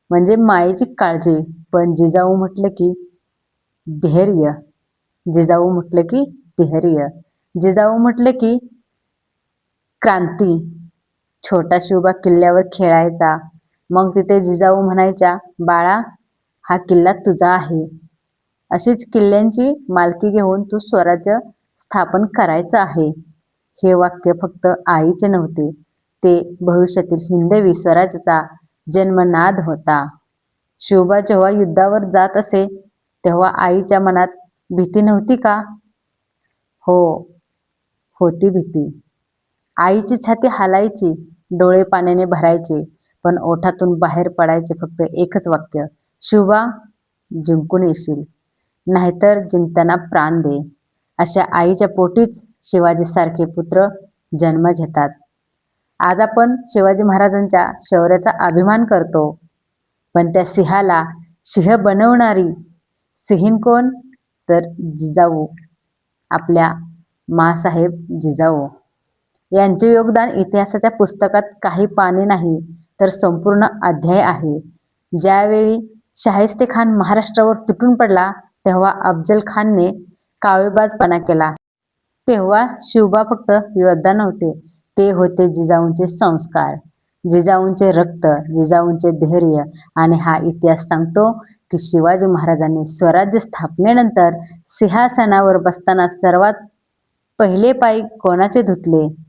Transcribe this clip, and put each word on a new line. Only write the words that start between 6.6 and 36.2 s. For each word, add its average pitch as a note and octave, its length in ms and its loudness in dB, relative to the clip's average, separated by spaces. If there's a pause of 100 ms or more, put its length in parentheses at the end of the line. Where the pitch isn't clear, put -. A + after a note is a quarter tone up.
जिजाऊ G#3 360 2
म्हटलं A#3+ 340 2
की B3 360 -2 (1300)
क्रांती. F3 720 -2 (720)
छोटा F3 380 0
शिवबा F#3 300 0
किल्ल्यावर F3 500 2 (120)
खेळायचा, E3 640 0 (520)
मग F#3 260 2
तिथे G3 280 2
जिजाऊ F#3+ 420 2
म्हणायच्या, F#3+ 520 0 (220)
"बाळा, F3 420 0 (680)
हा F3+ 80 0
किल्ला F3 360 2
तुझा F#3 360 0
आहे, D#3+ 480 -4 (760)
अशीच A#3 420 -2
किल्ल्यांची A3 760 2
मालकी F3 420 0
घेऊन G3+ 320 0
तू G#3 160 -6
स्वराज्य F3+ 580 0 (420)
स्थापन G3 460 -2
करायचं F3 520 -2
आहे." D#3+ 320 0 (680)
हे F#3 160 2
वाक्य F3+ 380 0 (100)
फक्त F#3 260 -4 (200)
आईचे E3+ 400 0
नव्हते, E3 440 -2 (520)
ते F3 380 2
भविष्यातील F3 600 0
हिंदवी F3+ 520 2
स्वराज्याचा E3+ 720 0 (460)
जन्मनाद F#3 640 2 (100)
होता. D3+ 420 -2 (720)
शिवबा F#3+ 400 2
जेव्हा G3 300 2
युद्धावर G3 600 0
जात F#3+ 280 2
असे, G3 440 -2 (440)
तेव्हा F3+ 240 2
आईच्या F#3+ 500 0
मनात F#3 280 2 (420)
भीती F3+ 320 0
नव्हती G#3+ 340 2
का? A3 280 -2 (1160)